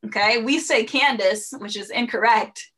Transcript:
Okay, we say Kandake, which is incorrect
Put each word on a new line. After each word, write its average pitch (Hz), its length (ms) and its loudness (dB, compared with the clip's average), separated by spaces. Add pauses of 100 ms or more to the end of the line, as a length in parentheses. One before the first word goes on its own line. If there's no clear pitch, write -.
Okay, 214 380 0
we 277 160 0
say 254 260 0
Kandake, 226 720 0
which 208 160 -10
is 202 140 -10
incorrect - 880 0